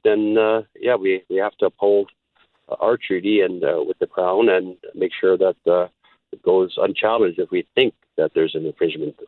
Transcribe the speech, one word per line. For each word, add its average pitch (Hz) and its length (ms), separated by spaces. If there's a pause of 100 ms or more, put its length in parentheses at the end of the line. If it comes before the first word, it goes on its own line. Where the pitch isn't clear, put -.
then, 107 340
uh, 110 240 (180)
yeah, 123 160
we, 95 320
we 92 80
have 101 220
to 101 80
uphold 101 440 (720)
our 113 160
treaty 98 460
and, 90 200
uh, 80 240
with - 120
the - 80
Crown 95 420
and 92 260 (200)
make 90 260
sure 92 160
that, 92 200 (100)
uh, 87 200 (460)
it - 100
goes 92 360
unchallenged 98 600
if 90 120
we 90 240
think 123 180 (240)
that 80 180
there's 80 200
an 80 100
infringement 78 520 (120)